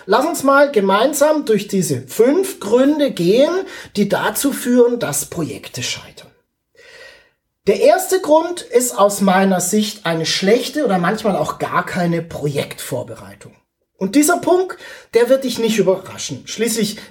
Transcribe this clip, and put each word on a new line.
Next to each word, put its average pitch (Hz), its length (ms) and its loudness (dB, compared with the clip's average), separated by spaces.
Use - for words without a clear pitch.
lass 247 220 2
uns 330 160 -4
mal 277 280 4
gemeinsam 277 720 2
durch 214 240 0
diese 151 380 -2
fünf 294 540 0
Gründe 269 500 2
gehen, 220 400 2
die 202 120 0
dazu 214 440 -2
führen, 240 460 2
dass - 280 -4
Projekte - 560 -8
scheitern. - 480 -12
Der 208 140 2
erste 349 400 2
Grund 330 420 0
ist - 360 -2
aus 202 220 2
meiner 190 400 2
Sicht - 460 -2
eine 165 200 -2
schlechte 247 580 0
oder 190 140 0
manchmal 185 380 -2
auch - 220 -4
gar 170 260 -4
keine 170 380 -2
Projektvorbereitung. 110 1300 -10
Und 190 180 -6
dieser 294 240 4
Punkt, 359 400 0
der 240 140 4
wird 269 160 4
dich - 140 -6
nicht 214 200 0
überraschen. 180 680 -2
Schließlich 220 520 -4